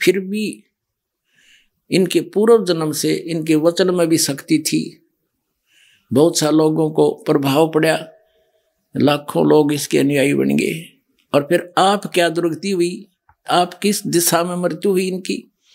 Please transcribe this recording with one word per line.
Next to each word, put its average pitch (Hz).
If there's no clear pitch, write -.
फिर 185
भी 196
इनके 170
पूर्व 220
जन्म 165
से 156
इनके 165
वचन 170
में 170
भी 160
शक्ति 151
थी। -
बहुत 160
सा 156
लोगों 156
को 147
प्रभाव 151
पड़ा, 160
लाखों 147
लोग 151
इसके 143
अनुयायी 139
बन 135
गए। -
और 147
फिर 175
आप 190
क्या 175
दुर्गति 165
हुई, 180
आप 175
किस -
दिशा 170
में 180
मृत्यु 175
हुई 185
इनकी, 185